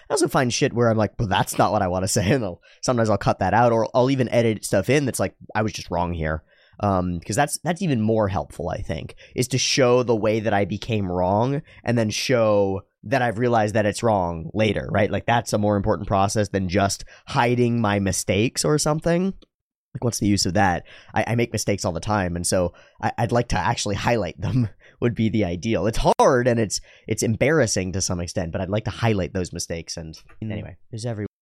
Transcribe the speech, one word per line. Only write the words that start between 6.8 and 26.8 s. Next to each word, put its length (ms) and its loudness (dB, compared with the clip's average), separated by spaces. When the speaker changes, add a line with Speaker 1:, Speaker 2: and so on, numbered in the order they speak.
Speaker 1:
Um, 380 0
'cause 160 -6
that's, 240 0
that's 220 -4
even 180 0
more 300 2
helpful, 400 -6
I 120 -6
think, 340 -8
is 140 -2
to 80 0
show 440 4
the 140 0
way 240 2
that 140 0
I 100 2
became 480 -4
wrong 500 0
and 140 0
then 120 2
show 760 2
that 180 0
I've 160 0
realized 380 2
that 100 4
it's 160 -2
wrong 520 0
later, 360 0
right? 220 2
Like, 140 -4
that's 260 0
a 60 2
more 180 2
important 320 0
process 400 0
than 220 -2
just 340 0
hiding 540 2
my 180 2
mistakes 640 0
or 140 2
something. 480 0
Like, 120 -8
what's 140 -2
the 80 0
use 180 4
of 80 -2
that? 320 2
I, 140 0
I 80 -2
make 160 0
mistakes 320 -2
all 80 -2
the 80 -6
time, 380 -2
and 100 -4
so 260 0
I, 160 -2
I'd 160 0
like 160 0
to 80 0
actually 380 -2
highlight 440 -2
them 300 0
<laughs> 160 -20
would 140 0
be 120 0
the 160 0
ideal. 420 -2
It's 140 0
hard, 300 4
and 140 2
it's, 180 -2